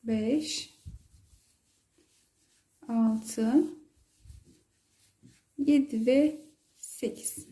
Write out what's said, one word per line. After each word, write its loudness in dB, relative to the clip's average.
beş, -2
altı, 2
yedi 2
ve 4
sekiz. -8